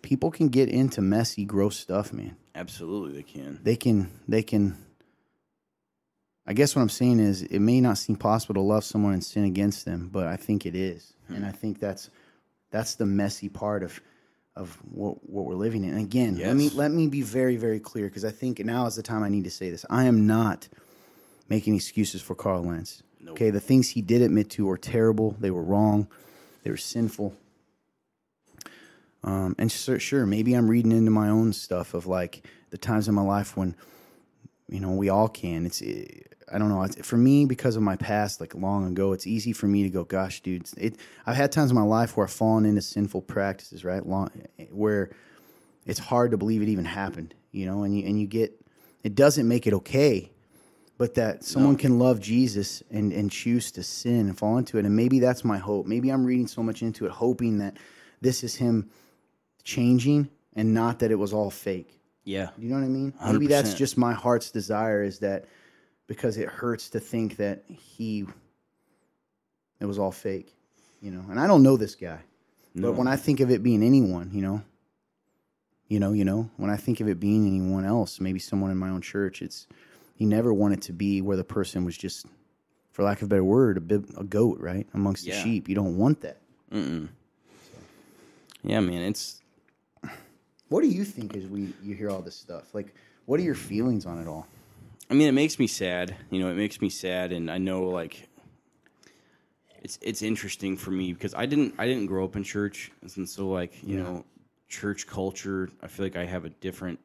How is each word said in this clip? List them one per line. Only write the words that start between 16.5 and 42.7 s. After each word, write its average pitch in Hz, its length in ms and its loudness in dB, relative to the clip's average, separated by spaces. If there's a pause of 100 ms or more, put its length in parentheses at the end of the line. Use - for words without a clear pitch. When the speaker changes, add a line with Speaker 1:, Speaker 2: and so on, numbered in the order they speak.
Speaker 1:
me, 147 100 4
Speaker 2:
Yes. 147 80 0
Speaker 1:
let 143 180 2
me 160 160 2
be 139 140 -2
very, 123 340 0
very 110 240 0
clear, 104 300 -6
'cause 101 160 -8
I 107 60 -2
think 123 280 -6
now 117 260 0
is 110 100 -4
the 110 80 -10
time 110 200 -2
I 101 60 0
need 101 160 0
to 90 60 -8
say 92 180 -8
this. 82 200 -10
I 127 140 4
am 110 240 6
not 110 400 2 (800)
making 107 280 2
excuses 95 460 -2
for - 140 -10
Carl 92 280 -2
Lentz. 85 400 -8 (180)
Speaker 2:
Nope. - 140 -18
Speaker 1:
Okay, 110 160 4
the 101 100 0
things 131 280 6
he 117 120 -4
did 120 200 4
admit 104 300 4
to 104 140 -2
were 92 120 0
terrible. 110 640 2
They 104 100 -2
were 87 140 -2
wrong. 104 440 4 (560)
They 107 80 -4
were - 60 -4
sinful. 104 600 -6 (1900)
Um, 95 320 -2
and 113 140 0
sure, - 280 -2
sure, 139 260 0
maybe 110 280 2
I'm 117 160 4
reading 113 220 4
into 113 180 6
my 107 200 4
own 110 240 4
stuff - 400 -6
of, 87 120 -4
like, 92 400 -4 (260)
the 92 60 -12
times 110 300 0
in 107 80 2
my 101 60 2
life 101 340 0
when, 92 180 -2 (960)
you 101 140 -8
know, 95 100 -4
we 98 160 0
all 104 220 4
can. 85 360 -6
It's, - 160 -6
it, 50 540 -12 (160)
I 95 60 -4
don't 107 100 2
know. 95 160 2
It's, 95 140 -4 (100)
for - 80 -2
me, 135 300 8
because 123 320 0
of 107 60 2
my 98 120 2
past, 104 460 -2
like, 82 120 -12
long 95 320 -2
ago, 95 280 0
it's 92 120 -6
easy 107 280 -4
for - 120 -6
me 101 180 4
to 95 60 0
go, 90 140 -2
"Gosh, 95 380 -4
dude." 90 340 -6
It, 110 220 -4 (280)
I've 117 120 -2
had 139 160 2
times 143 180 4
in 123 40 4
my 110 80 6
life 110 340 2
where 104 80 2
I've - 80 -10
fallen 110 320 2
into 104 160 4